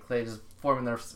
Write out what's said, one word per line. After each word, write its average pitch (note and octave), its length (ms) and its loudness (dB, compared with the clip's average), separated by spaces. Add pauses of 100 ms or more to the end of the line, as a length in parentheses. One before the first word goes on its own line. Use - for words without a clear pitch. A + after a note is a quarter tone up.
clay A#2+ 160 2
just A2 160 -6 (220)
forming C3 240 4
their, A#2 140 0 (160)